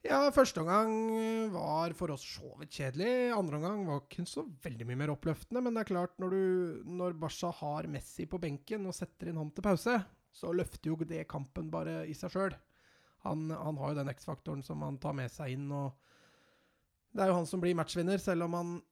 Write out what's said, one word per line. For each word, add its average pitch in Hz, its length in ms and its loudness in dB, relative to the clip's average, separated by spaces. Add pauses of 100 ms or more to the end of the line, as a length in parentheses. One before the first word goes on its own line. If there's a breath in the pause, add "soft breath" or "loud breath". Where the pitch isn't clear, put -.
Ja, 269 160 4 (120)
første 254 300 6
omgang 214 320 4 (580)
var 160 420 0
for 160 200 -2
oss 131 100 -6
så - 340 -12
vidt 147 140 -14
kjedelig. 226 640 0
Andre 165 220 0
omgang 196 280 0
var 143 200 0
ikke - 200 -6
så 311 200 -6 (180)
veldig 117 240 -6
mye 123 80 -2
mer 147 160 0
oppløftende, 160 500 -2
men 240 120 2
det 220 80 2
er - 80 -4
klart, 180 300 2
når 185 100 0
du, 185 560 2
når 180 340 -2
Barca 165 320 -2
har 151 360 -4
Messi 147 380 -6
på 180 140 -4
benken 175 480 -4
og 175 80 -4
setter - 320 -8
inn 165 140 -4
han 151 100 -2
til 185 140 -6
pause, 214 320 6 (340)
så - 240 -4
løfter 160 380 0
jo - 100 2
det 160 240 -4
kampen 156 420 -6
bare 160 380 -4
i 156 60 -6
seg 175 180 -6
selv. 190 240 0 (680 soft breath)
Han, 156 240 -2
han 156 260 -2
har 139 160 -2
jo 147 80 0
den 139 140 -2
X-faktoren 143 500 -6
som 151 200 -6
han 139 160 -4
tar 151 140 -2
med 131 180 -2
seg 131 260 -4
inn, 139 140 -4
og 139 200 -2 (1200 soft breath)
det 196 140 2
er - 80 6
jo 180 80 4
han 160 80 -2
som 185 100 -2
blir 175 160 4
matchvinner, 175 460 2
selv 170 240 2
om 170 80 -2
han 175 200 -2 (180)